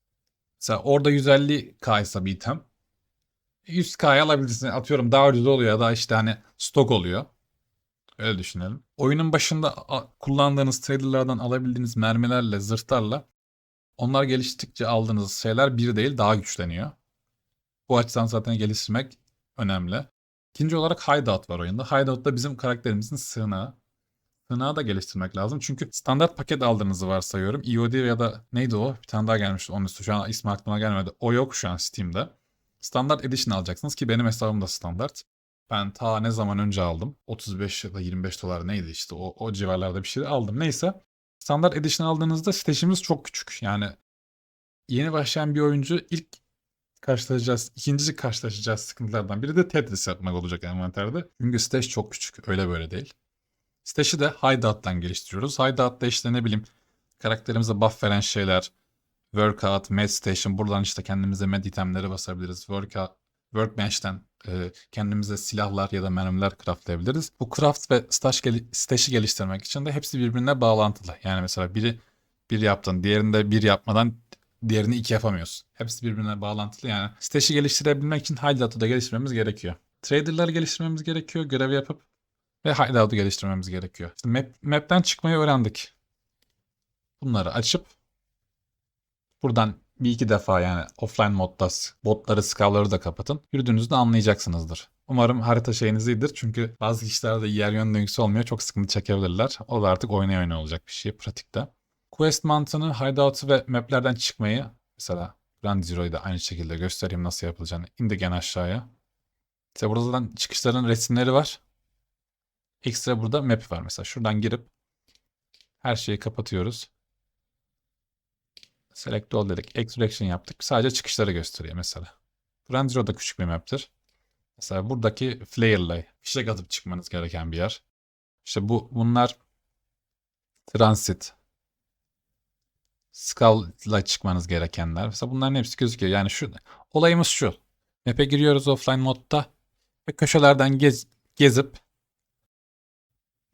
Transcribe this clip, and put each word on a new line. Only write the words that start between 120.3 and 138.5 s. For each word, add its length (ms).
Sadece 300
çıkışları 380
gösteriyor 440
mesela. 380
Brand 180
Zero 180
da 80
küçük 240
bir 60
map'tir. 460
Mesela 320
buradaki 560
flare'la 580
fişek 280
atıp 200
çıkmanız 400
gereken 420
bir 60
yer. 260
İşte 240
bu, 220
bunlar 460
transit. 680
Skull'la 920
çıkmanız 420
gerekenler. 580
Mesela 260
bunların 240
hepsi 220
gözüküyor. 340
Yani 180
şu, 220
olayımız 360
şu. 280
Map'e 200
giriyoruz 420